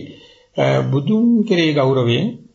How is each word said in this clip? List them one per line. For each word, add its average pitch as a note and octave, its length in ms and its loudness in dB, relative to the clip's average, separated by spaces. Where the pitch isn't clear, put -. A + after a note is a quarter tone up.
අ, - 80 0
බුදුන් G#3+ 600 0
කෙරෙහි E3+ 300 0
ගෞරවයෙන්, C3 520 0